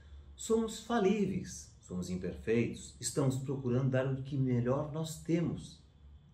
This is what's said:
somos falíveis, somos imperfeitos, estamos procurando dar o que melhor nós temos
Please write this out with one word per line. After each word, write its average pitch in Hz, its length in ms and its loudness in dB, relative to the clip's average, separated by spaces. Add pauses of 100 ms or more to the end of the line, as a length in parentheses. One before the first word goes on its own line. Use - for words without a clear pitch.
(360)
somos 226 500 0
falíveis, 208 960 2
somos 90 320 -6
imperfeitos, 95 880 -2
estamos 135 380 2
procurando 131 520 0
dar 131 160 4
o 135 160 -2
que - 160 -4
melhor 131 560 2
nós 160 300 -6
temos - 580 -2 (520)